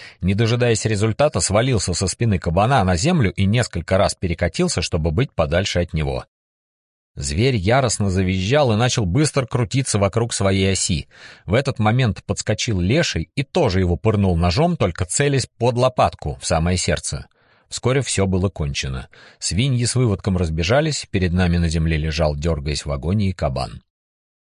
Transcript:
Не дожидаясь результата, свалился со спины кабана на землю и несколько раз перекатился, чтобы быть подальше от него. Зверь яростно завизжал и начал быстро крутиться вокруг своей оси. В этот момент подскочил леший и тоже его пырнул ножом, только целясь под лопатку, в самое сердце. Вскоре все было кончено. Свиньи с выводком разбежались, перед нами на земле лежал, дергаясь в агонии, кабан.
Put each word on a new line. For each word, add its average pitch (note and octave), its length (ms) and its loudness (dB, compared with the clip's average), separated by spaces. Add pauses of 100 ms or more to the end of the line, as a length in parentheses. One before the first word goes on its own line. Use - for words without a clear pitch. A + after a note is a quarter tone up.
(220)
Не F#2+ 140 2
дожидаясь A#2 500 2
результата, A2 540 0
свалился G#2+ 560 0
со G2 100 -2
спины G#2 320 0
кабана G2+ 460 2
на F#2 120 2
землю B2 380 2
и G2 120 0
несколько F#2+ 520 0
раз F#2+ 160 2
перекатился, F2+ 680 -2
чтобы E2 260 -2
быть G2 240 0
подальше E2+ 460 0
от F2 160 -2
него. C#2 300 -4 (960)
Зверь G2 380 0
яростно G#2+ 520 0
завизжал F#2+ 600 2
и G#2 60 2
начал A#2+ 280 0
быстро B2+ 400 0
крутиться B2 540 -2
вокруг A2 320 0
своей G2 400 2
оси. F2 380 -2 (360)
В F2 80 -2
этот C3+ 240 0
момент A2 460 0
подскочил - 560 -2
леший F#2 560 0
и C#3 80 -4
тоже A2 380 0
его F2 160 0
пырнул G2+ 400 2
ножом, G#2 400 2
только F#2+ 260 -2
целясь C#3 420 0 (120)
под A#2+ 180 0
лопатку, A#2 640 0
в - 60 -12
самое F2 320 2
сердце. C#2+ 500 -4 (400)
Вскоре C3 340 -2
все F#2+ 240 -2
было F#2 220 0
кончено. C#2 640 -6 (280)
Свиньи A#2+ 460 0
с A2+ 120 -2
выводком G#2 420 2
разбежались, F#2 720 0
перед F2+ 220 0
нами F2 240 2
на E2+ 100 2
земле D#2+ 300 0
лежал, D2+ 400 -2
дергаясь D2 480 -2
в D2 60 -6
агонии, F#2 420 -2
кабан. B1+ 500 -6 (680)